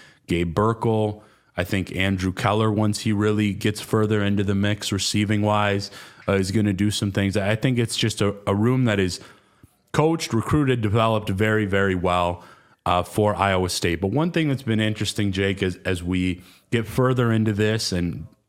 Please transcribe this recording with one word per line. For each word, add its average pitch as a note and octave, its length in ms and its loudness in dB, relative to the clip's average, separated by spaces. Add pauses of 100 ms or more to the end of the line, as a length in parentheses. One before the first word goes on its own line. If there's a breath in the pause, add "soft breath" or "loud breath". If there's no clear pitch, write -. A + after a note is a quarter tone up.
(280 loud breath)
Gabe E2+ 260 -2
Burkle. G#2+ 680 0 (340 loud breath)
I F2+ 80 -2
think F2+ 320 -2
Andrew F#2+ 380 0
Keller, G#2+ 400 0
once G#2 260 0
he A2 140 0
really G#2 400 2
gets G#2 260 -2
further G#2+ 420 0
into G2+ 220 2
the G2+ 120 0
mix G2+ 360 -2
receiving-wise, G#2 1000 0 (360 loud breath)
uh, G2+ 60 2
is G2 180 0
gonna G#2 220 2
do G2+ 180 0
some G2+ 220 -2
things. G2 240 0
I G#2 180 0
think B2+ 240 0
it's A2+ 160 -2
just - 240 -2
a, G2+ 160 0 (100)
a G2 80 0
room B2 300 2
that G#2+ 160 2
is F#2 220 0 (720 loud breath)
coached, D#3+ 420 0
recruited, B2+ 480 2
developed A2 480 2
very, G#2+ 380 0
very G2 260 2
well, F2 500 0 (440 loud breath)
uh, F2+ 160 2
for G#2 320 0
Iowa F#2 340 2
State. E2+ 320 -2
But G2 60 -2
one D3+ 240 -2
thing D#3+ 180 0
that's C3+ 140 -4
been A2 160 0
interesting, G#2+ 520 -2
Jake, G2 300 0
is F#2 140 -2 (100)
as F#2+ 160 -2
we F2+ 400 -2 (300 loud breath)
get A2+ 160 0
further B2+ 440 2
into A2 220 2
this G#2+ 380 0
and F2 340 -4 (240)